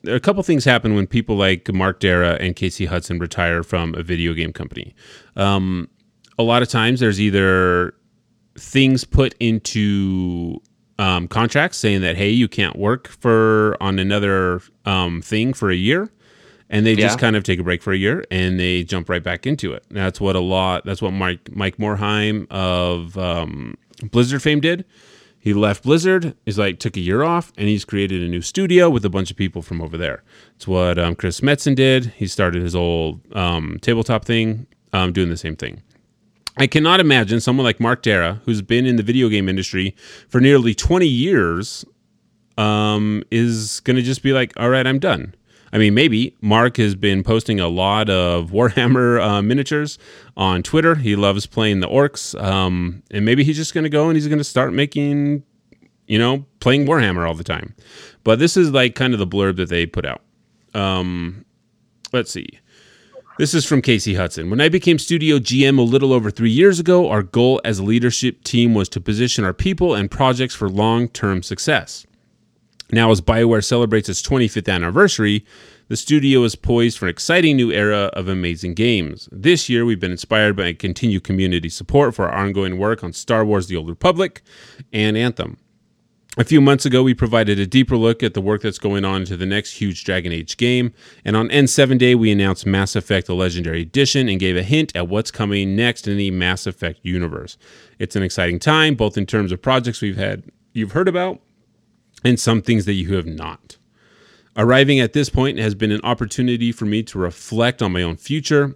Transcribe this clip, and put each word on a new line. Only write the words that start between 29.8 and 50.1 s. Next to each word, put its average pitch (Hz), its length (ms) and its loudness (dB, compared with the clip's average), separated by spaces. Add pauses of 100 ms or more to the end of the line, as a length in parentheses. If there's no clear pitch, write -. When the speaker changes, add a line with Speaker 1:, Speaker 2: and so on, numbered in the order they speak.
Speaker 1:
over 80 160 -10
there. 78 240 -6 (360)
It's - 100 -14
what, 90 320 0
um, 85 160 0
Chris - 240 -6
Metzen 139 360 0
did. 131 420 2
He 101 100 -4
started 87 340 -2
his 87 140 -4
old, 82 460 -2 (140)
um, 85 460 -4
tabletop 113 440 -2
thing, 113 420 -2 (260)
um, 92 180 0
doing 87 180 0
the 82 80 -6
same 80 180 -8
thing. 50 260 -12 (760)
I 135 100 2
cannot 160 320 4
imagine 117 400 4
someone 135 240 0
like 113 160 0
Mark 117 240 0
Darrah, 98 420 0
who's 110 160 -2
been 120 240 0
in 123 120 2
the 110 40 2
video 120 280 2
game 98 200 0
industry 95 460 -4 (320)
for 123 120 0
nearly 127 360 6
twenty 175 320 2
years, 120 760 0 (760)
um, 107 720 0
is 113 540 -2
gonna 127 160 2
just 127 200 -4
be 135 120 0
like, 127 240 0
"All 120 120 0
right, 131 160 2
I'm 135 140 0
done." 131 340 -2 (380)
I 107 60 0
mean, 104 160 4
maybe 120 480 2
Mark 113 360 4
has 104 180 2
been 98 260 0
posting 110 380 0
a 87 80 0
lot 98 420 0
of 87 400 0
Warhammer, 120 720 2
uh, 101 220 0
miniatures 143 560 -2 (360)